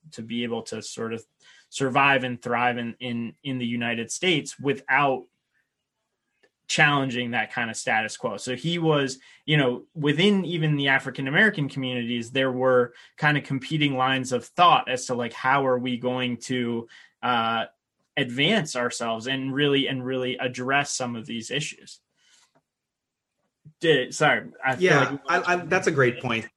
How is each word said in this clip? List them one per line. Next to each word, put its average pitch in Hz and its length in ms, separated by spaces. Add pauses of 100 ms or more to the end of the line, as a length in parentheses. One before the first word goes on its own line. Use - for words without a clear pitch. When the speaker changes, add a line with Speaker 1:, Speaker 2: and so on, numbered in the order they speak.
(140)
Speaker 1:
to 117 100
be 117 200
able 117 200
to 110 180
sort 113 320
of 117 100 (460)
survive 139 540
and 123 180
thrive 120 380
in, 117 200
in, 117 340 (100)
in 131 160
the 123 60
United 117 460
States - 480
without 135 680 (1400)
challenging 135 640
that 110 220
kind 117 160
of 110 80
status 110 400
quo. 107 200
So 127 180
he 170 240
was, 143 400 (260)
you 151 100
know, 123 280 (100)
within 170 520
even 156 320
the 139 100
African-American 139 840
communities, 120 600
there 135 200
were 127 420 (240)
kind 147 200
of - 60
competing 143 520
lines 127 360
of 120 140
thought 165 440
as 123 160
to, 131 80
like, 120 200
how 135 340
are 127 100
we 123 200
going 123 400
to, 120 500 (340)
uh, 113 440 (520)
advance 147 580
ourselves 117 520
and 135 260
really, 139 340
and 131 160
really 127 340
address 127 540
some 120 240
of 110 120
these 113 240
issues. - 480 (1800)
Did, 135 360
sorry, 131 320 (180)
I 131 100
feel 175 100
Speaker 2:
Yeah, 139 320 (100)
Speaker 1:
like 175 200
Speaker 2:
I, 180 60
I, - 40
that's 180 300
a 180 40
great 127 280
point. 113 380